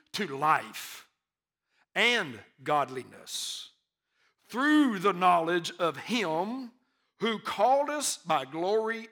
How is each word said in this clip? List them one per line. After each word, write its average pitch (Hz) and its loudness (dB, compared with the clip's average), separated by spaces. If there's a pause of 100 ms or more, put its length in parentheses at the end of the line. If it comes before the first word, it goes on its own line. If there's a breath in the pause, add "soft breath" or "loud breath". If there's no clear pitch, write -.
(140)
to 208 -4
life 139 -2 (880)
and 196 0 (260)
godliness 131 -4 (800)
through 269 4
the 185 2
knowledge 175 2
of 165 0
him 214 -4 (500)
who 214 -2
called 277 2
us 294 -4
by 151 -2
glory 220 -2